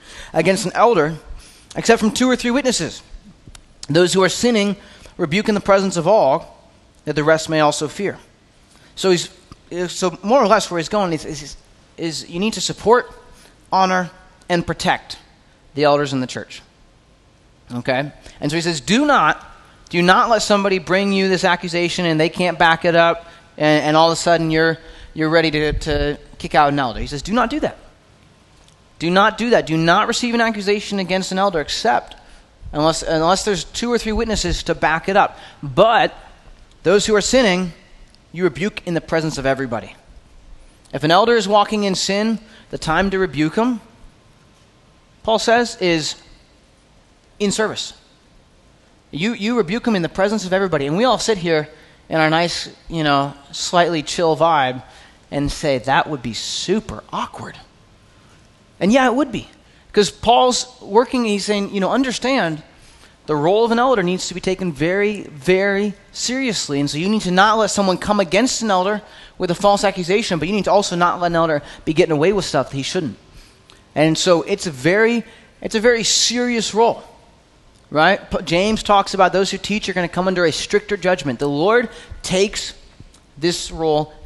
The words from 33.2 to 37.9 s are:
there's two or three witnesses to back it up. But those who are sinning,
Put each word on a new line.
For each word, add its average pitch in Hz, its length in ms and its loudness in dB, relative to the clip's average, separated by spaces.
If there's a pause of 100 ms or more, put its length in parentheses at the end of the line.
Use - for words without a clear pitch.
there's 190 180 -2
two - 260 -6
or 240 60 2
three 220 160 -4
witnesses 208 520 -2
to 165 100 -2
back 160 340 -2
it 196 80 0
up. - 220 2 (240)
But 175 520 2 (680)
those 190 240 4
who 220 80 2
are 202 80 2
sinning, 185 500 2 (600)